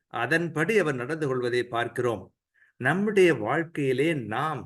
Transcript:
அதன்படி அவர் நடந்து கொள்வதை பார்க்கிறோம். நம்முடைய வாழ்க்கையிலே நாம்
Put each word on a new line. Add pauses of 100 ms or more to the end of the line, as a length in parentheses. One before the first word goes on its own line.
அதன்படி
அவர்
நடந்து
கொள்வதை
பார்க்கிறோம். (420)
நம்முடைய
வாழ்க்கையிலே
நாம்